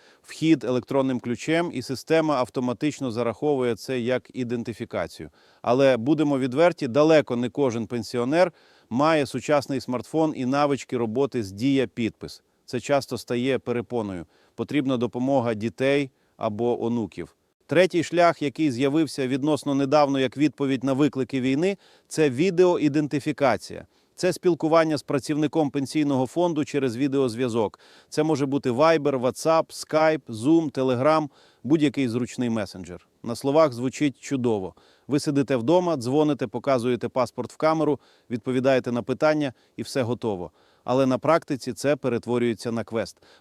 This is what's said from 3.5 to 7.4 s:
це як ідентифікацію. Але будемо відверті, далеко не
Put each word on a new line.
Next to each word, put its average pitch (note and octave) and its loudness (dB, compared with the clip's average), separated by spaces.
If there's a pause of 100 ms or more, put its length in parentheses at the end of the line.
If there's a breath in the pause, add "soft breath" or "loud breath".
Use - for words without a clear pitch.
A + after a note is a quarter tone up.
це C3 -6
як A#2+ -2
ідентифікацію. A2+ -6 (320 soft breath)
Але C3 4
будемо D3 0
відверті, C#3+ 0
далеко C#3+ 4
не A#2+ -2